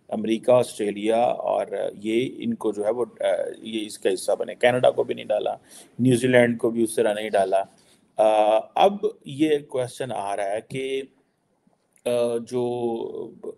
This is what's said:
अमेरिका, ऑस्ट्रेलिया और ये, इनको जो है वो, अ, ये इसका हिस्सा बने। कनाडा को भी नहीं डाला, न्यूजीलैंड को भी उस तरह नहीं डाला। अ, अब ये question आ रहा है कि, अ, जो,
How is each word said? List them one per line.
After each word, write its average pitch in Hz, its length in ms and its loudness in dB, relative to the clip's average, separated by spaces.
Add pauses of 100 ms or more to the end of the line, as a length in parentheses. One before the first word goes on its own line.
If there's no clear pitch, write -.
(140)
अमेरिका, 110 400 2
ऑस्ट्रेलिया 110 720 2
और 101 720 -2
ये, 110 200 0
इनको 117 520 -4
जो 101 120 -4
है 107 80 0
वो, 120 140 -2 (160)
अ, 95 300 0 (120)
ये 113 160 -6
इसका 107 300 -4
हिस्सा 95 260 -2
बने। 95 200 -6
कनाडा 127 340 4
को 123 140 0
भी 120 100 -6
नहीं 120 120 -12
डाला, 107 340 -2 (420)
न्यूजीलैंड 123 560 4
को 117 140 0
भी 117 120 0
उस 110 120 -2
तरह 110 180 2
नहीं 107 160 -6
डाला। 98 360 2 (540)
अ, 107 60 6 (520)
अब 202 500 2
ये 147 300 0 (140)
question 127 400 -6
आ 101 220 -4
रहा 101 140 -4
है 104 140 -4
कि, 135 380 -6 (1080)
अ, 120 300 0
जो, 120 1200 -4